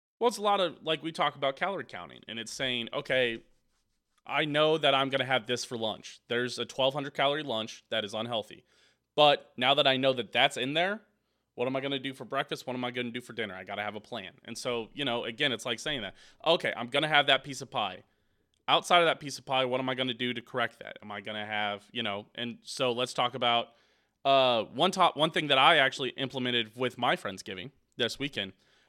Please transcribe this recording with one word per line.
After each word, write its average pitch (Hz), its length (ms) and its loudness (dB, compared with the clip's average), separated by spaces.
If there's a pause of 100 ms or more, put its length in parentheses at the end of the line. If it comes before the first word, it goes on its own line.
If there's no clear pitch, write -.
(200)
Well, 226 80 2
it's 233 100 0
a 196 60 -10
lot 202 160 2
of, 170 240 -2
like, 156 180 -2
we 160 100 -6
talk 151 240 0
about 139 200 -2
calorie 175 280 -4
counting, 80 440 -14
and 113 100 -10
it's 113 140 -10
saying, 123 420 -4
"Okay, 127 480 0 (840)
I 147 200 0
know 156 320 4
that 143 160 6
I'm 135 160 4
gonna 131 160 0
have 127 220 2
this 120 180 -2
for 123 120 -8
lunch. 107 500 -6
There's 120 320 -2
a 117 60 -4
twelve 131 280 0
hundred 139 220 -8
calorie 143 280 0
lunch 110 460 -6
that 110 160 -2
is 101 80 -10
unhealthy. 113 500 -6 (520)
But 147 420 6
now 127 160 4
that 143 140 4
I 131 100 4
know 135 160 4
that 117 180 -6
that's 135 260 4
in 131 180 -4
there, 190 260 0 (540)
what 123 120 -2
am 131 80 -2
I 135 60 -2
gonna 139 180 -4
do 135 140 -6
for 131 100 -14
breakfast? 139 440 -6
What 127 80 -4
am 123 100 -4
I 123 60 -4
gonna 123 200 -4
do 123 80 -8
for 120 140 -14
dinner? 107 220 -6
I 92 80 -12
gotta 101 180 -6
have 104 140 -6
a 107 40 -10
plan." 101 340 -12 (120)
And 117 100 -12
so, 117 380 -6
you 139 120 -6
know, 120 200 0
again, 120 260 -2
it's 113 140 -6
like 120 140 -4
saying 143 240 -6
that, 95 100 -8 (320)
"Okay, 165 320 2
I'm 120 100 -6
gonna 143 200 0
have 147 200 6
that 139 160 4
piece 139 180 -10
of 135 100 -14
pie. 98 320 -4 (640)
Outside 165 320 6
of 170 60 6
that 151 140 2
piece 139 200 -10
of 123 60 -20
pie, 131 200 2
what 127 160 0
am 131 80 -2
I 131 60 -2
gonna 127 180 -2
do 123 220 -2
to 117 60 -6
correct 117 400 -4
that? - 200 -14
Am 104 100 -14
I 104 100 -8
gonna 107 260 -6
have," 104 440 -2
you 120 120 -4
know, 104 320 -4
and 117 260 -8
so 131 300 -2
let's 123 220 -2
talk 123 200 0
about, 120 360 2 (540)
uh, 131 420 4
one 151 260 0
top, 180 260 2
one 160 140 2
thing 156 160 -2
that 139 100 4
I 156 200 8
actually 131 340 2
implemented 123 640 -4
with 123 240 -2
my 127 160 2
Friendsgiving 98 560 -10 (260)
this 117 220 0
weekend. 107 340 -6 (360)